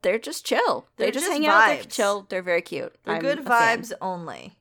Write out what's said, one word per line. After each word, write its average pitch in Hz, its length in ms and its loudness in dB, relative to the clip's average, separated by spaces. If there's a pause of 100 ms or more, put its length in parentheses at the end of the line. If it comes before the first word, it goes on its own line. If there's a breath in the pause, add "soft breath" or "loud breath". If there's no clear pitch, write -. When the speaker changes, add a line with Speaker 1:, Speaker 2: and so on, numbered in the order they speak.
Speaker 1:
they're 190 180 2
just - 260 -10
chill. 349 400 0 (100)
They - 100 -2
Speaker 2:
They're 427 60 0
Speaker 1:
just 330 140 -2
Speaker 2:
just 392 100 -2
Speaker 1:
hang 302 120 0
out, 220 180 8
they're 285 120 4
Speaker 2:
vibes. 208 120 -12
Speaker 1:
chill, 202 380 0
they're 185 140 -4
very 175 200 0
cute. - 400 -8
Speaker 2:
They're 165 140 -4
Speaker 1:
I'm 165 40 -4
Speaker 2:
good 277 200 -2
Speaker 1:
a - 20 -10
fan. 233 400 2
Speaker 2:
vibes 226 180 -12
only. 165 600 -10